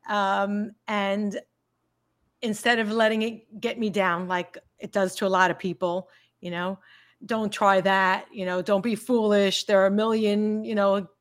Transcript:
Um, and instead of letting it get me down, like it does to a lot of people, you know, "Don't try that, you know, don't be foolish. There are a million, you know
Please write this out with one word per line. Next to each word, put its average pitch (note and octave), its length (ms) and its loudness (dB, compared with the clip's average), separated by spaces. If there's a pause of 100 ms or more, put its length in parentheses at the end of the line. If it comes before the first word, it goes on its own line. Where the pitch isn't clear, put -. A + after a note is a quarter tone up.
Um, G3+ 640 0 (160)
and G3+ 500 -2 (1040)
instead A#3 360 0
of G#3+ 120 -2
letting A3 320 2
it A3 380 -8
get A#3 180 -6
me G#3+ 120 -2
down, F3+ 380 0
like F3+ 300 -4 (200)
it G#3 140 -14
does F#3+ 240 0
to G3+ 100 -2
a - 20 0
lot F#3 220 4
of F3 80 -4
people, F3+ 500 -6 (320)
you F3 100 -10
know, F3+ 280 -6 (460)
"Don't G#3+ 280 -4
try G3 300 4
that, F#3+ 500 2
you F#3+ 140 -8
know, F3+ 160 -4
don't G3 200 0
be A#3 120 -2
foolish. G#3 680 2
There G3+ 180 4
are G3 40 6
a G3 40 4
million, G#3+ 760 0
you A3 100 -6
know G3 340 2 (120)